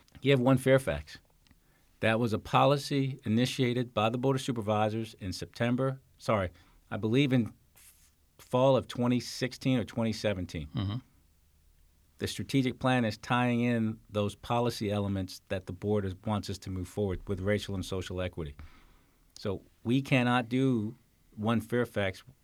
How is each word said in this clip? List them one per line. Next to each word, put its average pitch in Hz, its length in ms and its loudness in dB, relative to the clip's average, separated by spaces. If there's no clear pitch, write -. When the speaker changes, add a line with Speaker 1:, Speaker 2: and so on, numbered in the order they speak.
Speaker 1:
you 139 100 4
have 135 80 6
One 127 180 6
Fairfax. 131 600 2
That 113 200 2
was 113 140 0
a 107 60 -2
policy 139 840 2
initiated 120 680 0
by 107 160 2
the 120 80 -2
Board 135 200 0
of 131 40 -4
Supervisors 110 800 -2
in 135 140 -6
September, 127 680 -2
sorry, 98 320 0
I 110 80 -6
believe 120 360 2
in 113 180 2
f-, - 180 -20
fall 131 400 4
of 110 100 0
twenty 123 320 0
sixteen 127 580 -2
or 107 60 0
twenty 113 300 -2
seventeen. 92 640 -4
Speaker 2:
Mm-hmm. 101 200 -2
Speaker 1:
The - 80 -4
strategic 123 520 -2
plan 127 260 2
is 107 120 -2
tying 123 440 0
in 113 360 0
those 101 260 -2
policy 120 560 -2
elements 98 580 -2
that 95 180 -4
the 92 60 -8
board 101 320 -2
is, 92 100 -4
wants 104 240 -2
us 95 100 -6
to - 120 -10
move 92 160 -6
forward 98 400 -2
with 92 140 -4
racial 101 340 0
and 95 100 -4
social 92 360 -6
equity. 82 340 -6
So 95 240 -6
we 127 180 2
cannot 123 480 2
do 127 460 0
One 110 260 0
Fairfax 110 640 -2